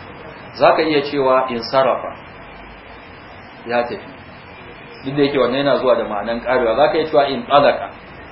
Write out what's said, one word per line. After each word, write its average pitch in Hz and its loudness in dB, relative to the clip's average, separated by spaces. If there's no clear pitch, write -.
Za 151 4
ka 170 0
iya 156 2
cewa 131 0
in 120 -4
sarafa, 117 0
ya 120 0
tafi. 107 -8
Duk 139 -6
da 143 4
yake 135 0
wannan 123 2
yana 139 2
zuwa 123 4
da 113 -2
ma'anan 107 -4
karewa. 120 2
Za 143 4
ka - 0
iya 151 0
cewa 147 4
in 123 -4
talaka. 123 2